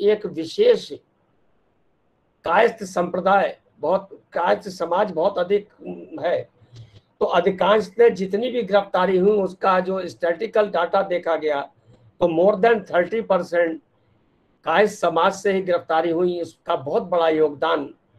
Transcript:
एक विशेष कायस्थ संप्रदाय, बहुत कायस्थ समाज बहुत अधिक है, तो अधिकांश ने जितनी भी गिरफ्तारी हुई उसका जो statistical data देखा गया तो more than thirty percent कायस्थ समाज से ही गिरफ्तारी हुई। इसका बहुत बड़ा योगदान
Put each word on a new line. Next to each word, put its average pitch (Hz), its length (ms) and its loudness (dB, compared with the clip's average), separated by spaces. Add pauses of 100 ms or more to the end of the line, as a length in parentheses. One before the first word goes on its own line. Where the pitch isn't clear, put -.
एक 208 260 0
विशेष 180 680 0 (1500)
कायस्थ 202 400 2
संप्रदाय, 180 760 0 (220)
बहुत 185 420 -4 (100)
कायस्थ 196 360 -2
समाज 180 420 -2
बहुत 180 280 -2
अधिक 196 300 -2 (520)
है, 143 280 -2 (720)
तो 208 60 0
अधिकांश 185 720 0
ने 233 120 6
जितनी 196 400 -4
भी 240 120 -2
गिरफ्तारी 190 560 0
हुई 202 200 4
उसका 185 420 0
जो 185 280 -4
statistical 196 640 -2
data 170 320 0
देखा 170 340 -2
गया 147 340 -4 (500)
तो 175 60 4
more 185 380 2
than 226 260 2
thirty 180 360 0
percent 175 520 0 (840)
कायस्थ 196 360 2
समाज 170 320 2
से 190 200 -2
ही 190 100 -2
गिरफ्तारी 170 480 0
हुई। 175 300 -2
इसका 165 360 -6
बहुत 160 260 -2
बड़ा 175 260 0
योगदान 156 680 0 (240)